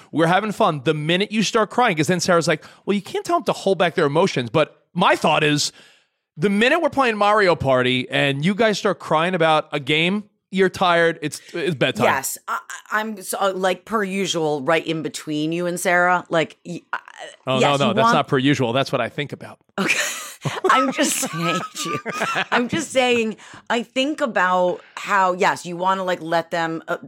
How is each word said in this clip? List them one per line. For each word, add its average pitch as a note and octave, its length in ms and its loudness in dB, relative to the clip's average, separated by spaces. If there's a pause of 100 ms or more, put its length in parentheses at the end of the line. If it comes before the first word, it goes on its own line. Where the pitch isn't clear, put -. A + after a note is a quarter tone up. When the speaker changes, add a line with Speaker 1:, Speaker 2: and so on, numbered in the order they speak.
(120)
Speaker 1:
we're D#3 140 2
having G3 260 2
fun"? E3+ 320 0
The D#3 80 2
minute E3+ 400 -2
you G#3+ 100 2
start G#3+ 280 0
crying, A#3+ 260 0
'cause D3+ 120 0
then F3+ 120 0
Sarah's E3+ 280 2
like, D#3 140 0 (220)
"Well, G3 100 0
you G#3 60 0
can't G4+ 240 -8
tell F4 140 0
them - 60 -8
to - 100 0
hold F#3+ 240 0
back F3 160 2
their E3+ 100 2
emotions." C#3+ 460 0
But - 420 0
my A3 240 2
thought D#3 280 2
is, D3 280 0 (680)
the F#3+ 100 2
minute B3 300 2
we're D#4 100 2
playing B3 280 0
Mario G3+ 360 4
Party B2+ 560 2
and C#3 340 0
you G3 100 2
guys G#3+ 240 2
start F#3+ 200 -2
crying E3+ 360 0
about D#3+ 380 2
a D3+ 60 -2
game, D#3+ 460 0 (260)
you're F#3 200 2
tired. E3+ 500 2
It's, D3 200 -8 (120)
it's E3+ 220 -2
bedtime. C3 300 0
Speaker 2:
Yes. C#3+ 340 0 (100)
I, A#3 100 -4 (320)
I, G#3+ 100 -2
I'm, G#3+ 220 -6
so, - 160 -8
uh, G3 160 0
like, F#3 300 -2
per G#3+ 180 -2
usual, E3+ 600 -2
right D#3+ 220 0
in D#3+ 180 -4
between D3+ 500 -4
you F3 140 -2
and F3 120 -4
Sarah. F3 520 2
Like, D#3+ 340 -2
y-, E3+ 160 -12 (120)
I, - 60 -6 (480)
Speaker 1:
Oh, C3 140 0
Speaker 2:
yes, C#3+ 180 2
Speaker 1:
no, C#3+ 60 2
no. B2+ 60 4
Speaker 2:
you A2+ 40 0
Speaker 1:
That's - 100 4
Speaker 2:
want A3+ 100 4
Speaker 1:
not D3 140 2
per C#3+ 100 2
usual. C3 340 2
That's C3 180 0
what B2+ 120 0
I A2+ 80 -4
think C#3+ 220 -8
about. - 260 -16 (200)
Speaker 2:
Okay. - 200 0 (440)
<laughs> - 280 0
I'm C4 220 4
just D4+ 200 0 (180)
saying, E3+ 300 -2 (240)
you, - 140 -4 (520)
I'm A#3+ 180 0
just D#4 220 -6
saying, A#3+ 460 0 (320)
I A#3 140 -2
think D4 400 -4
about F3+ 580 0 (160)
how, F#3 380 0
yes, F3 320 0
you F3 100 -10
wanna, F#3+ 280 0
like, F3+ 180 -2
let E3 280 -2
them, E3 380 -4
uh, E3+ 80 -4 (120)